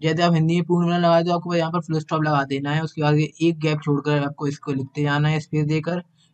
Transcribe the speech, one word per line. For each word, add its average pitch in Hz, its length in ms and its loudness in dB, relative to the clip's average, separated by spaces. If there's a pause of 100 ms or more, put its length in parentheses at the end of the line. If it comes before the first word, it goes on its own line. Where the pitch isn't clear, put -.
जैसे 160 220 0
आप 175 100 4
हिंदी 160 220 4
में 175 80 2
पूर्ण 175 220 2
विराम 175 160 0
लगाते 170 280 4
हो, 175 60 2
आपको 175 200 -4
यहाँ 165 160 0
पर 175 100 -2
full 160 180 -4
stop 156 240 -2
लगा 151 220 2
देना 139 260 -4
है। 156 120 0
उसके 156 180 -8
बाद 151 160 4
एक 156 420 0
gap 151 220 -2
छोड़कर 147 420 0
आपको 143 240 -6
इसको 143 260 -6
लिखते 135 300 -6
जाना 147 260 0
है, 156 100 0
space 151 260 -2
देकर। 156 360 -2 (320)